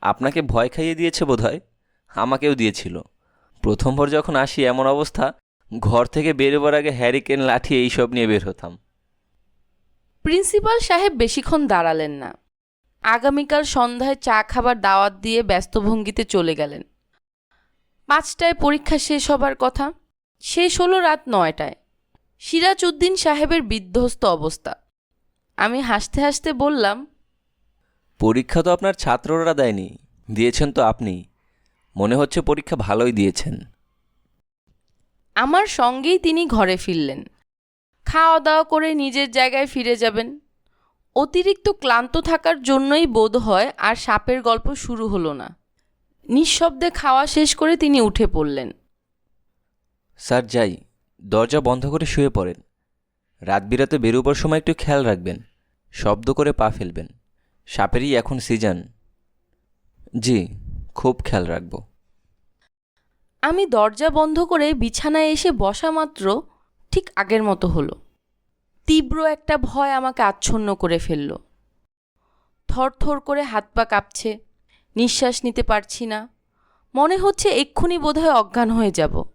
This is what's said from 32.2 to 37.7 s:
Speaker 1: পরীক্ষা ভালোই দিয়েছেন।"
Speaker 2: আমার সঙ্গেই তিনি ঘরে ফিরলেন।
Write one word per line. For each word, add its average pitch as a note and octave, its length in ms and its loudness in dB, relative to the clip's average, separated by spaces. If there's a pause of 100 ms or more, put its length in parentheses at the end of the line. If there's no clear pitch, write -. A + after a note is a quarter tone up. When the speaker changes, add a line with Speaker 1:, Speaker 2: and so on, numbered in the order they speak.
Speaker 1:
পরীক্ষা D3+ 360 -2
ভালোই A2 360 0
দিয়েছেন।" G2+ 480 -2 (1700)
Speaker 2:
আমার D4+ 320 2
সঙ্গেই C4+ 520 0
তিনি E4+ 280 0
ঘরে G#3 300 2
ফিরলেন। D3+ 480 -4 (800)